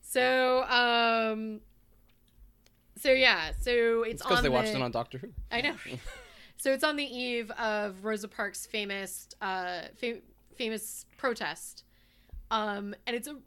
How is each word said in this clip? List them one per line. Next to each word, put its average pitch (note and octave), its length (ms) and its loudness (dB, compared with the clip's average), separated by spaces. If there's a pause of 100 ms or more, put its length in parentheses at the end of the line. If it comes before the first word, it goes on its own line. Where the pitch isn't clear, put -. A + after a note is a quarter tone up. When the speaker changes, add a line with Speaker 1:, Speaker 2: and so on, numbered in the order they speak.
Speaker 1:
So, B3+ 600 4
um, A3+ 960 2 (1400)
so - 140 2
yeah, A3+ 400 6 (100)
so A#3 420 2
it's A3+ 120 -4
Speaker 2:
It's C3+ 80 -10
'cause - 160 4
Speaker 1:
on B3 60 2
Speaker 2:
they D3 40 4
watched C3 240 2
Speaker 1:
the C3+ 60 0
Speaker 2:
it C3 40 0
on A#2+ 100 -2
Doctor A#2 260 -4
Who. C3+ 100 -12 (240)
Speaker 1:
I A#3 80 0
know. D4 140 -2 (100)
Speaker 2:
<laughs> - 720 -14
Speaker 1:
So C4+ 160 0
it's C4+ 120 0
on D4+ 120 2
the C#4+ 80 -2
eve A#3+ 460 -4
of G#3 520 -2
Rosa G#3+ 260 -4
Parks' G3+ 360 -6
famous, G3 640 -6 (140)
uh, F3+ 400 -4 (140)
fam-, A#3 260 -6 (340)
famous A3 480 -6 (140)
protest. - 680 -4 (640)
Um, G#3 440 -2 (120)
and A#3+ 80 -4
it's A#3+ 140 -6
a D4 80 -12 (100)